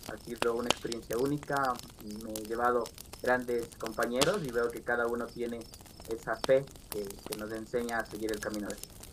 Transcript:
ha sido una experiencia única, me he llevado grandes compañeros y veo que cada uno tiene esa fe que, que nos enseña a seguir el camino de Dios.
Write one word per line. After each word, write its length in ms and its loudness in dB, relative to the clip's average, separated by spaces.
ha 140 -4
sido 320 0
una 120 0
experiencia 500 2
única, 560 4
me 100 -6
he 100 0
llevado 400 4
grandes 460 4
compañeros 640 4
y 80 -2
veo 200 2
que 100 -6
cada 260 2
uno 200 0
tiene 320 -4
esa 280 -2
fe 280 4
que, 140 -4
que 340 -6
nos 140 -6
enseña 480 -2
a 60 -2
seguir 260 -4
el 80 -2
camino 280 -2
de 80 -6
Dios. 260 -14